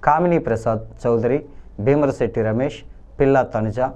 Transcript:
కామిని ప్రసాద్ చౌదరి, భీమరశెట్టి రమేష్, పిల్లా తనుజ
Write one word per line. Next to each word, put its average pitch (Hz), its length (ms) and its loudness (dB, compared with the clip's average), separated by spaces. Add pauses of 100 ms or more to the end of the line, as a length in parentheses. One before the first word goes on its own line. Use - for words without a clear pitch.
కామిని 165 360 2
ప్రసాద్ 110 460 -2 (140)
చౌదరి, 120 400 0 (400)
భీమరశెట్టి 127 640 0
రమేష్, 117 380 -2 (360)
పిల్లా 135 280 4
తనుజ 110 360 -4 (160)